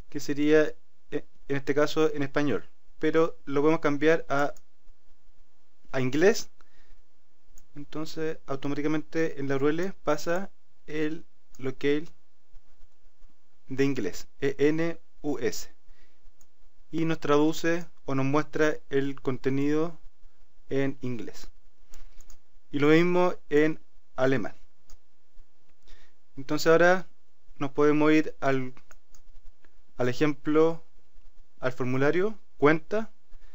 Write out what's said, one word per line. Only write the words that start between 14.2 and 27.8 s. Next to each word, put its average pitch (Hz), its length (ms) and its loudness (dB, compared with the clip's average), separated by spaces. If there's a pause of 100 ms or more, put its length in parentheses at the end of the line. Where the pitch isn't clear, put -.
E 139 200 0
N 160 380 2 (240)
U 147 180 0
S, - 300 0 (1200)
y 165 140 0
nos 160 160 2
traduce 160 680 4 (200)
o 135 100 0
nos 135 100 4
muestra 151 520 2 (120)
el 139 320 0
contenido 143 800 2 (680)
en 135 320 2
inglés, 123 500 -2 (1200)
y 143 80 0
lo 147 80 6
mismo 175 480 6 (140)
en 151 300 4 (360)
alemán. 131 400 2 (1800)
Entonces 147 300 0
ahora 175 400 6 (500)
nos 139 140 0
podemos 151 420 6